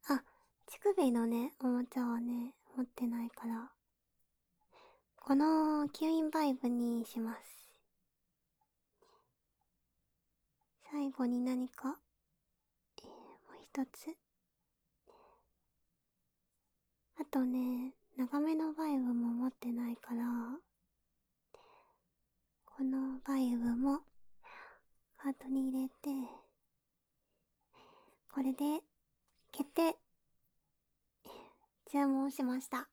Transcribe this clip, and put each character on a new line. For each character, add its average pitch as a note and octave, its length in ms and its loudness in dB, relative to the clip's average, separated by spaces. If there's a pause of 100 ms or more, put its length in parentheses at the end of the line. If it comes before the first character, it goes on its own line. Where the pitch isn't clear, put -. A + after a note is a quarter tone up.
あ、 C4+ 140 2 (460)
乳 - 120 -16
首 F#4 320 6
の A#3 140 4
ね、 A#3 340 0
お C4 80 0
も B3 160 2
ち B3+ 140 -6
ゃ B3 60 2
は A#3 160 0
ね、 A#3+ 340 -4 (220)
持 B3+ 60 0
っ B3 40 0
て - 200 -4
な A#3 180 -2
い A#3 60 -6
か - 160 -10
ら、 A3+ 240 -4 (1500)
こ - 180 2
の D4+ 540 6
吸 - 180 -2
引 D#4+ 240 4
バ D#4 140 2
イ C#4 100 4
ブ B3+ 140 -2
に A#3+ 380 2
し - 140 -8
ま A3+ 140 -4
す。 - 60 -14 (3500)
最 C#4+ 200 -2
後 B3+ 160 -2
に B3 140 0
何 B3+ 280 0
か、 - 300 -6 (1000)
え - 40 -20
ー、 - 40 -20
も - 60 -18 (400)
う - 100 -20
一 - 300 -4
つ。 - 240 -12 (3000)
あ D4+ 100 -4
と C4 140 2
ね、 B3+ 500 0 (220)
長 B3+ 240 0
め D#4 140 2
の D#4 180 0
バ D#4 160 -4
イ C#4+ 100 2
ブ B3 160 2
も A#3 140 2
持 A#3+ 200 0
っ C4 40 -2
て - 200 -6
な A#3+ 180 -2
い A#3 60 -4
か - 180 -8
ら、 A#3 100 0 (2500)
こ - 200 -6
の C4 420 0
バ C4+ 120 2
イ B3 180 2
ブ A#3 180 2
も C#4 260 2 (1160)
カ C#4 140 -2
ー - 100 -2
ト C4 80 -14
に C4 220 0
入 C4 120 0
れ C4 60 -2
て、 - 60 -12 (2500)
こ C4+ 80 0
れ C4 100 2
で D4 300 0 (680)
決 - 200 -6
定。 E4 260 2 (1900)
注 C#4+ 160 2
文 C4+ 240 2
し C4+ 120 -6
ま B3+ 180 0
し - 80 -12
た。 B3+ 240 -6